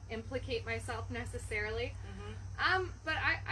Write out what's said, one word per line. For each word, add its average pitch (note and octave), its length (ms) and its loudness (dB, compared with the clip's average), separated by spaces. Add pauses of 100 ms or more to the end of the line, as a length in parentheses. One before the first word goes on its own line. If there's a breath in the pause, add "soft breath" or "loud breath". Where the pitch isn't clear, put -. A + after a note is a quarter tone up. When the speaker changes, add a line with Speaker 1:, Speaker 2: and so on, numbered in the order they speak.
(100)
Speaker 1:
implicate A#3 540 -2
myself A3+ 460 -2
necessarily. A#3 760 0 (200)
Speaker 2:
Mm-hmm. A#3+ 680 0
Speaker 1:
Um, F#4 180 4 (120)
but D#4 120 2
I, D4+ 220 4 (140)